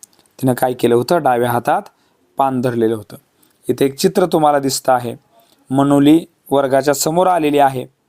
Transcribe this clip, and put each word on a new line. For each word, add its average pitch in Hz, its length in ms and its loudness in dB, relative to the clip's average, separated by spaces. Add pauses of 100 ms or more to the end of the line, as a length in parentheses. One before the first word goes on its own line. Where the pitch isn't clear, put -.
(400)
तिनं 131 120 0
काय 127 200 -2
केलं 123 220 0
होतं? 147 280 0
डाव्या 123 280 0
हातात 147 300 -2 (560)
पान 131 240 0
धरलेलं 117 340 0
होतं. - 220 -16 (500)
इथे 127 180 -2
एक 135 100 -4
चित्र 185 300 0
तुम्हाला 151 340 2
दिसतं 131 340 -2
आहे. 120 220 -4 (540)
मनोली 143 560 2 (260)
वर्गाच्या 135 420 0
समोर 180 340 -2
आलेली 156 300 0
आहे 131 280 0 (240)